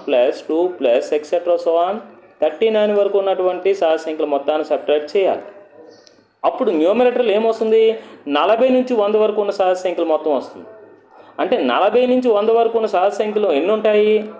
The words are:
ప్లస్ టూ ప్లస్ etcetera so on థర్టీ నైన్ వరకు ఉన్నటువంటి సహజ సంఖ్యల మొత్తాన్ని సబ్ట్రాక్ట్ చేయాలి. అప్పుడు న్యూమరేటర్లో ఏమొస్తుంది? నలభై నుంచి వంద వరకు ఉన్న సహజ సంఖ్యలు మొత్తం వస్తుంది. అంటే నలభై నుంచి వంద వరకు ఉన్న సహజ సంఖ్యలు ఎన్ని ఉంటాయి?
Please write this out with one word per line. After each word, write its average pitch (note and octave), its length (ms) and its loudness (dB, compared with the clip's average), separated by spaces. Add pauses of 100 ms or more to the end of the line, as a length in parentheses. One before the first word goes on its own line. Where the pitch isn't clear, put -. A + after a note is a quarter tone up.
ప్లస్ B2+ 420 0
టూ E3 200 0
ప్లస్ C3+ 440 0
etcetera E3+ 420 -2
so E3+ 360 0
on G#3 60 -6 (460)
థర్టీ D#3+ 280 0
నైన్ G#3 260 0
వరకు G3 220 2
ఉన్నటువంటి F#3 560 0
సహజ D#3+ 240 0
సంఖ్యల D#3 280 -6
మొత్తాన్ని D3 380 -2
సబ్ట్రాక్ట్ D3+ 520 -2
చేయాలి. F3+ 260 0 (1000)
అప్పుడు - 260 -2
న్యూమరేటర్లో G#3+ 600 2
ఏమొస్తుంది? A3 680 2 (300)
నలభై G3 400 2
నుంచి B3+ 260 0
వంద G#3+ 200 2
వరకు G#3+ 260 2
ఉన్న G3+ 100 -2
సహజ F#3 260 0
సంఖ్యలు F3+ 300 -4
మొత్తం D3+ 300 0
వస్తుంది. F#2 300 -10 (720)
అంటే F#3 180 0
నలభై F#3+ 500 2
నుంచి B3+ 240 2
వంద G#3 180 2
వరకు A3+ 300 2
ఉన్న A3 80 0
సహజ G3 260 0
సంఖ్యలు G#3 400 -2
ఎన్ని D#3+ 200 0
ఉంటాయి? G#3+ 680 2